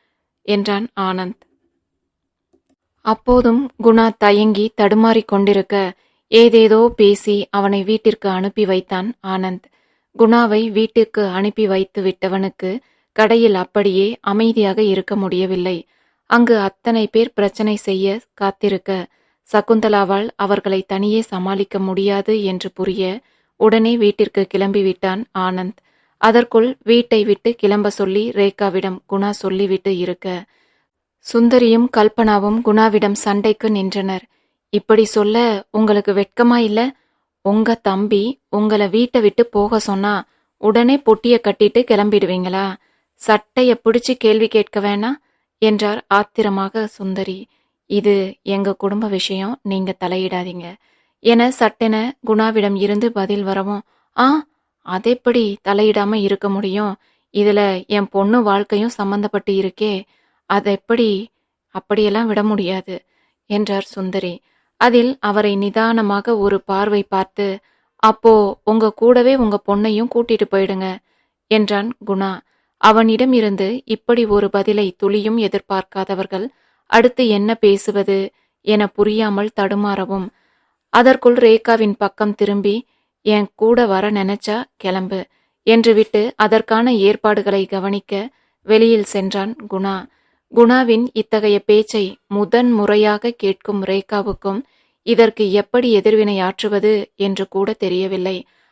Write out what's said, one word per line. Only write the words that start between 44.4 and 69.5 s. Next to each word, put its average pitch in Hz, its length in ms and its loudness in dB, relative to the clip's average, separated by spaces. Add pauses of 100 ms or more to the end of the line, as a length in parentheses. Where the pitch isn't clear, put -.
கேட்க 214 320 -2
வேணா?" 202 320 -4 (460)
என்றார் 214 500 -2
ஆத்திரமாக 202 800 -2
சுந்தரி. 190 600 -10 (380)
"இது 202 560 0
எங்க 196 340 -4
குடும்ப 202 320 -4
விஷயம், 196 560 -6
நீங்க 190 360 -4
தலையிடாதீங்க," 180 760 -6 (460)
என 233 320 2
சட்டென 226 720 -2
குணாவிடம் 220 520 0
இருந்து 208 340 -2
பதில் 202 320 -4
வரவும், 196 380 -4 (360)
"ஆ, 285 280 0 (320)
அதெப்படி 226 800 -2 (100)
தலையிடாம 208 480 0
இருக்க 202 340 -2
முடியும்? 196 460 -4 (380)
இதுல 202 520 0
என் 208 240 -2
பொண்ணு 208 340 2
வாழ்க்கையும் 208 540 -2
சம்பந்தப்பட்டு 208 540 -4
இருக்கே, 196 520 -4 (420)
அதெப்படி? 202 840 -2 (380)
அப்படியெல்லாம் 208 600 -2
விட 208 160 0
முடியாது," 190 640 -4 (400)
என்றார் 202 380 -4
சுந்தரி. 185 580 -8 (360)
அதில் 240 420 2
அவரை 208 360 0
நிதானமாக 214 800 -2
ஒரு 202 240 0
பார்வை 202 420 -2
பார்த்து, 196 560 -4 (360)
"அப்போ 220 680 4
உங்க 220 300 0
கூடவே 247 420 4
உங்க 214 320 0